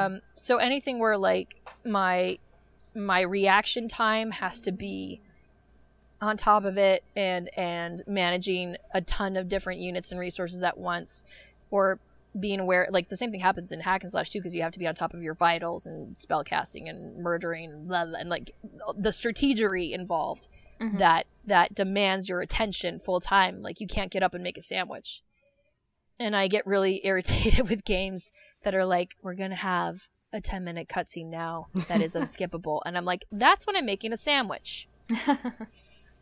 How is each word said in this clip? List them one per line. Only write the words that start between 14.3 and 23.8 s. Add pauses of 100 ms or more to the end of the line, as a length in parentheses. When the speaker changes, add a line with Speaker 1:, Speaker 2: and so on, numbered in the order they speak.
Speaker 1:
too,
'cause
you
have
to
be
on
top
of
your
vitals
and
spell
casting
and
murdering
and
blah,
blah,
and,
like, (420)
the
strategery
involved (300)
Speaker 2:
Mm-hmm.
Speaker 1:
that, (200)
that
demands
your
attention
full
time.
Like,